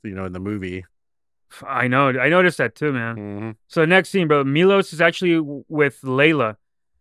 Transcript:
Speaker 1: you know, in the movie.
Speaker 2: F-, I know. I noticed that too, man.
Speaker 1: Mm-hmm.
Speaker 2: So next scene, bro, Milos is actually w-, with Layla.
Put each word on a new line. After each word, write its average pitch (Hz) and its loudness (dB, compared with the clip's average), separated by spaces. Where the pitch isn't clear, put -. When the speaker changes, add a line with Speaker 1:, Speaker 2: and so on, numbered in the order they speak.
Speaker 1:
you 107 -10
know, 95 -8
in 90 -10
the 92 -10
movie. 95 -8
Speaker 2:
F-, - -20
I 127 -2
know. 135 2
I 127 0
noticed 180 2
that 120 -4
too, 147 -4
man. 117 -6
Speaker 1:
Mm-hmm. 104 -10
Speaker 2:
So 160 0
next 180 4
scene, 180 0
bro, 147 4
Milos 185 2
is 156 -6
actually 170 2
w-, 147 -4
with 147 0
Layla. 135 2